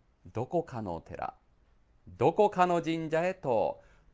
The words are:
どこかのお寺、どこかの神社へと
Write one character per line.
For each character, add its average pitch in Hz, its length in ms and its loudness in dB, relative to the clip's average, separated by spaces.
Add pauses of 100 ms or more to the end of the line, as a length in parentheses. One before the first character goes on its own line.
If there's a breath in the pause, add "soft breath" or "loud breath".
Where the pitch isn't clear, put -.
(260)
ど 113 200 -4
こ 165 180 -2
か 120 180 -8
の 90 140 -6
お 82 60 -10
寺、 69 320 -10 (720)
ど 113 240 2
こ 208 180 4
か 180 160 4
の 175 160 2
神 160 300 -4
社 160 140 2
へ 185 80 0
と 110 480 0 (320 soft breath)